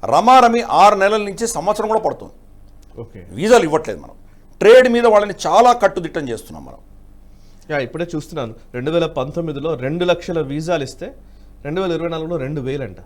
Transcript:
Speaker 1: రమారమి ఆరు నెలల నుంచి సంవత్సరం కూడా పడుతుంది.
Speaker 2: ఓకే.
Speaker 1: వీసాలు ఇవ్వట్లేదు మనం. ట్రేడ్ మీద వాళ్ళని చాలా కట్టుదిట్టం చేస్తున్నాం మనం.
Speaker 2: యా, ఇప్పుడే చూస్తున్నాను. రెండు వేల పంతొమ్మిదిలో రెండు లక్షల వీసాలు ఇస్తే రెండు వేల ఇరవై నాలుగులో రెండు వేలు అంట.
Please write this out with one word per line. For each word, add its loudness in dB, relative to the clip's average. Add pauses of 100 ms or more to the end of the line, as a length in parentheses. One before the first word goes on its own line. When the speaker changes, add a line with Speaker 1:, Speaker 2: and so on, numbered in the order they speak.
Speaker 1:
రమారమి 4
ఆరు 4
నెలల 0
నుంచి -8
సంవత్సరం -4
కూడా 0
పడుతుంది. -8 (680)
Speaker 2:
ఓకే. -20
Speaker 1:
వీసాలు 2
ఇవ్వట్లేదు -4
మనం. -20 (480)
ట్రేడ్ 8
మీద 2
వాళ్ళని 4 (120)
చాలా 6
కట్టుదిట్టం -2
చేస్తున్నాం -12
మనం. -20 (960)
Speaker 2:
యా, -4
ఇప్పుడే -6 (100)
చూస్తున్నాను. -10 (200)
రెండు -6
వేల 0
పంతొమ్మిదిలో -6
రెండు -4
లక్షల -2
వీసాలు -4
ఇస్తే -14 (500)
రెండు -6
వేల -4
ఇరవై -2
నాలుగులో -6
రెండు -6
వేలు -6
అంట. -12